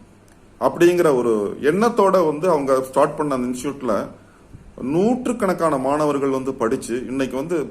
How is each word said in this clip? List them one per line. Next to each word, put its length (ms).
அப்படிங்கிற 560
ஒரு 460
எண்ணத்தோட 640
வந்து 240
அவங்க 320
ஸ்டார்ட் 360
பண்ண 160
அந்த 240
இன்ஸ்டிடியூட்ல 500
நூற்றுக்கணக்கான 960
மாணவர்கள் 520
வந்து 240
படிச்சு 540
இன்னைக்கு 300
வந்து 340